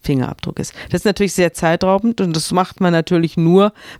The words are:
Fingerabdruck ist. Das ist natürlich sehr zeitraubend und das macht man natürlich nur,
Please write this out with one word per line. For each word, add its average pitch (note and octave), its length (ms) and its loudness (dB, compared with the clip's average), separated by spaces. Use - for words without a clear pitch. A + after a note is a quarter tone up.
Fingerabdruck C#3 580 -4
ist. - 140 -10
Das F3+ 120 -2
ist - 40 -14
natürlich G3+ 280 0
sehr F3 200 0
zeitraubend F#3+ 640 0
und F3 160 -2
das D#3 160 -4
macht F3+ 300 -2
man F3+ 100 4
natürlich E3 460 0
nur, F3+ 340 4